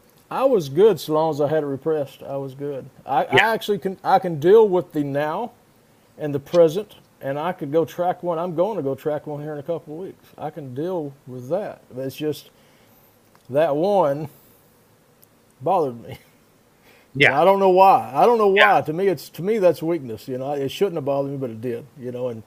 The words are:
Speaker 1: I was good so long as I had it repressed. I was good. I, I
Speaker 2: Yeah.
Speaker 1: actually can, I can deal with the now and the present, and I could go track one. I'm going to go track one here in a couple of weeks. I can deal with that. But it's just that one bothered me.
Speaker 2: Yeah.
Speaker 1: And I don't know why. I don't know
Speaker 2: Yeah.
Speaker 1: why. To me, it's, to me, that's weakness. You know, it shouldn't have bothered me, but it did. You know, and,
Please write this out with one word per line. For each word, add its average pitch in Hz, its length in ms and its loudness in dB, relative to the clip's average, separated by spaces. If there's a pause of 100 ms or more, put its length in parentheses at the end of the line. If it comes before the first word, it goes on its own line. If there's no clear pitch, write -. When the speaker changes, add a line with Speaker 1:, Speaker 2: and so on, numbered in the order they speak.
(300)
Speaker 1:
I 196 140 -2
was 214 240 2
good 175 320 4
so 156 140 -4
long 160 160 2
as 143 100 -4
I 143 80 2
had 156 160 0
it - 20 -6
repressed. 143 560 -4
I 139 140 -8
was 139 180 -8
good. 139 340 -10 (160)
I, 156 200 0
I 131 120 0
Speaker 2:
Yeah. 220 160 4
Speaker 1:
actually 208 260 -4
can, 190 260 -8
I 180 140 4
can 175 200 -4
deal 202 300 6
with 180 240 -2
the 151 100 -2
now 151 500 -4 (640)
and 147 160 -6
the 143 60 -4
present, 170 560 2 (240)
and 139 180 -6
I 170 140 -4
could 147 200 -10
go 160 120 2
track 175 380 -4
one. 175 160 -4
I'm 175 160 -6
going 190 220 -2
to 165 60 -4
go 135 120 -4
track 120 320 -6
one 147 160 -10
here 151 100 -10
in 151 60 -10
a 139 60 -10
couple 160 300 -8
of 160 60 -12
weeks. 185 240 -16 (140)
I 156 120 -10
can 139 240 -14
deal 156 380 -6 (140)
with 123 220 -14
that. 175 340 -8 (120)
But 131 80 -8
it's 135 140 -8
just 151 340 -6 (1000)
that 143 260 0
one 160 540 0 (1300)
bothered 143 420 -2
me. - 160 -14 (1000)
Speaker 2:
Yeah. 139 160 4
Speaker 1:
And 135 80 2
I 165 40 6
don't 196 140 6
know 196 120 6
why. 180 440 6
I 156 100 4
don't 233 140 6
know 202 160 4
Speaker 2:
Yeah. 202 200 6
Speaker 1:
why. 147 80 4
To 147 100 -6
me, 185 160 0
it's, 175 220 -2
to - 120 -12
me, 214 160 0
that's 175 240 4
weakness. 139 460 -6
You 127 100 -6
know, 135 140 -6
it 139 180 -4
shouldn't 190 240 -2
have 151 100 -6
bothered 139 280 -2
me, 143 60 -8
but 131 120 -6
it 110 100 -12
did. 120 240 -8 (140)
You 123 140 -10
know, 123 160 -6
and, 110 180 -12